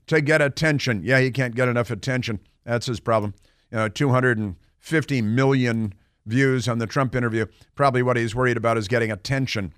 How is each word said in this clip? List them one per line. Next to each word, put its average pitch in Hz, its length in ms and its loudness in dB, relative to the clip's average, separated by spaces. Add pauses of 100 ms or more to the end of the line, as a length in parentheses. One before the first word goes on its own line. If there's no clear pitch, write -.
to 160 120 4
get 151 220 2
attention. 139 640 0
Yeah, 131 160 4
he 131 100 2
can't 123 240 -4
get 127 140 0
enough 120 240 0
attention. 120 480 -4 (240)
That's 117 220 -4
his 117 120 -4
problem. 107 360 0 (360)
You 117 80 -4
know, 110 100 0
two 143 200 -2
hundred 127 280 4
and 104 200 -4 (240)
fifty 143 420 -2
million 117 720 2 (320)
views 127 400 0
on 117 120 -2
the 113 100 -4
Trump 131 260 0
interview. 113 320 0 (300)
Probably 127 260 2
what 123 140 2
he's 117 180 -2
worried 123 220 2
about 113 200 2
is 107 120 -4
getting 110 240 0
attention. 107 640 -4